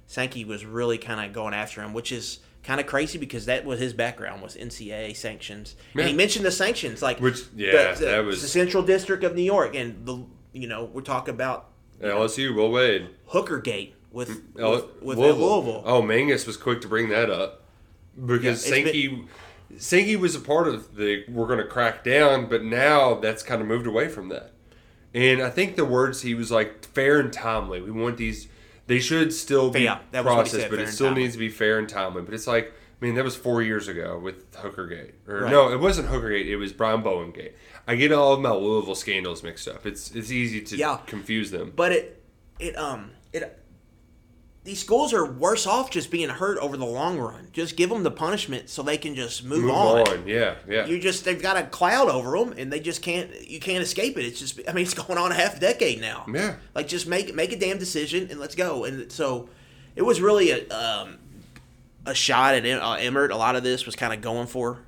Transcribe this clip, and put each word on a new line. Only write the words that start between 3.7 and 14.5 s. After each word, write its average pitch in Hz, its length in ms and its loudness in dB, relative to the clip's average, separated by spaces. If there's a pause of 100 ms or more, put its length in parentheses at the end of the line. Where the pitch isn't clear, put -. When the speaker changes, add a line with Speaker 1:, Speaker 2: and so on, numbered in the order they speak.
Speaker 1:
his 123 140 -4
background, 107 480 -6
was 101 120 -14
N 120 140 -12
C 107 240 -14
A 107 200 -8
A - 20 -14
sanctions. 104 640 -12 (180)
And 147 80 0
he 165 80 2
Speaker 2:
Yeah. 143 60 0
Speaker 1:
mentioned 202 280 2
the 180 80 2
sanctions, 185 480 -2
like, 127 200 -2
Speaker 2:
Which, 123 320 0
Speaker 1:
the, 107 120 -4
Speaker 2:
yeah, 92 300 6
Speaker 1:
the, 156 100 -4
Speaker 2:
that 107 220 2
was 95 160 -2
Speaker 1:
the 139 60 -6
Central 180 340 2
District 190 420 2
of 170 100 0
New 175 80 0
York, 180 320 2
and 120 300 -8
the, 127 180 -8 (300)
you 127 140 -12
know, 113 180 -8
we're 131 180 -10
talking 131 320 -4
about 127 320 -4 (340)
Speaker 2:
L 107 240 2
S 113 140 -2
U, 131 160 0
Will 110 160 4
Wade. 110 380 4 (220)
Speaker 1:
Hookergate 120 640 -2 (180)
with, 117 180 -8 (260)